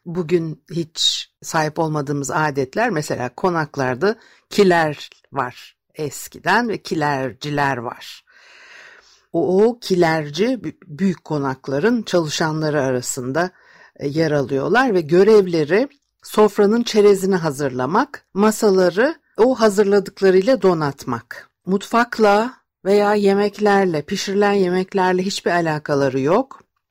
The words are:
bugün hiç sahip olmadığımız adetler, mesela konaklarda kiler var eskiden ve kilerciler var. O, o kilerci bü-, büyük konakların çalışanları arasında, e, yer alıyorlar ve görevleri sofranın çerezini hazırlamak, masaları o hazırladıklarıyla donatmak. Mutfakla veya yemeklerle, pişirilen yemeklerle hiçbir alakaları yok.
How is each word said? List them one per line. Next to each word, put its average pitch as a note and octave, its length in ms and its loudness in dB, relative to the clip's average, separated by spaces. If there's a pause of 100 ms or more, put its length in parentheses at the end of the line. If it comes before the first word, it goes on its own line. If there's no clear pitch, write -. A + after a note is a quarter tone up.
bugün E3 640 -4
hiç - 580 -6 (120)
sahip D#3 380 -4
olmadığımız D3 520 -4
adetler, D3+ 580 -2
mesela D3 460 -4
konaklarda D#3 800 -2 (340)
kiler E3+ 600 2 (220)
var B2+ 460 -8 (180)
eskiden F#3+ 760 -4
ve F#3+ 80 -4
kilerciler C#3+ 1000 -4
var. - 480 -14 (1080)
O, F3+ 300 2
o A#3 160 2
kilerci D#3+ 680 0
bü-, G3+ 300 -4 (120)
büyük F3 360 -2
konakların D3 800 -2
çalışanları D#3 800 -2
arasında, C3 720 -4 (440)
e, - 120 -8
yer D3 240 -2
alıyorlar D3 600 0
ve F3 80 0
görevleri F#3 840 4 (360)
sofranın G#3+ 600 2
çerezini G3 520 2
hazırlamak, D3 1000 -2
masaları G3+ 840 2 (220)
o B3+ 180 4
hazırladıklarıyla G3 1040 2
donatmak. D3 880 -2 (160)
Mutfakla A3 880 0 (320)
veya G#3 280 2
yemeklerle, G3+ 880 2
pişirilen G3+ 520 -2
yemeklerle F#3 720 0
hiçbir G3 280 -4
alakaları D3 680 0
yok. F3+ 420 0 (300)